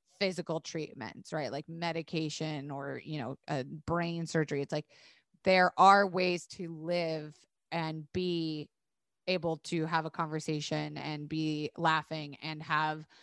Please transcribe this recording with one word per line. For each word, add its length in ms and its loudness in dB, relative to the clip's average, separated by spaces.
physical 400 0
treatments, 760 -8
right? 180 -2
Like 160 -8
medication 1000 -4
or, 340 -6
you 140 -6
know, 180 -6
a 160 -2
brain 600 -2
surgery. 360 0
It's 100 -6
like, 140 -2
there 340 8
are 300 10
ways 380 0
to 260 -8
live 640 -2
and 420 -4
be 560 -2
able 300 0
to 280 0
have 180 2
a 60 -4
conversation 880 -2
and 300 -6
be 480 -2
laughing 680 0
and 200 -8
have 440 -2